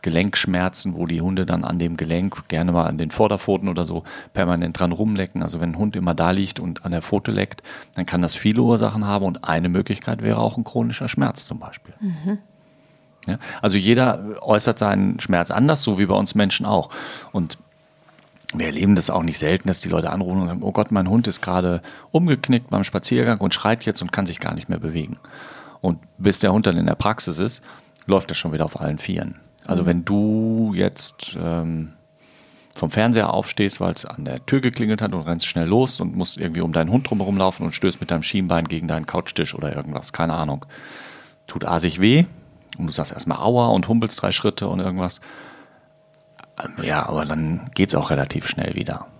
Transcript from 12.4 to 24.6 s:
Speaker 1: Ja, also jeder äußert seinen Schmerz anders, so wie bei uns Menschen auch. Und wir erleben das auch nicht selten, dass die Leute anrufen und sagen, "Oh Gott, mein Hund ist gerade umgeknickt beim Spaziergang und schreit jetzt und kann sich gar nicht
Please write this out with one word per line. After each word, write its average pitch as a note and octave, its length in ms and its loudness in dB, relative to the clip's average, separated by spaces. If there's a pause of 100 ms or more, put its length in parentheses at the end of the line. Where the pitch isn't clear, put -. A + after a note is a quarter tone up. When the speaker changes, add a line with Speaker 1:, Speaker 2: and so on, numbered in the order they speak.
Speaker 1:
Ja, F2+ 100 -2 (240)
also G2+ 160 2
jeder G#2+ 640 2
äußert G#2+ 380 4
seinen G2 400 2
Schmerz E2+ 320 0
anders, C#3+ 320 4
so G2 160 0
wie G2+ 80 4
bei G2 80 2
uns G2+ 180 2
Menschen G#2 320 2
auch. G2+ 240 2 (420)
Und F2 280 -4 (960)
wir D#2+ 100 -2
erleben F#2 300 4
das E2 160 2
auch F2 100 0
nicht E2 160 -2
selten, F2 300 0
dass F#2 120 0
die - 100 -8
Leute E2 200 0
anrufen F#2 320 0
und F2 60 0
sagen, F2 160 -4
"Oh G2 80 -2
Gott, G#2 200 0
mein F#2+ 160 2
Hund A2+ 200 4
ist F#2+ 140 -4
gerade F2+ 400 0 (280)
umgeknickt C#3+ 640 2
beim G2 120 2
Spaziergang A#2 540 2
und G2 160 0
schreit A2+ 320 0
jetzt - 160 -2
und F2 100 -6
kann G2 140 0
sich F2 140 -8
gar D#2+ 160 -4
nicht D#2+ 140 -10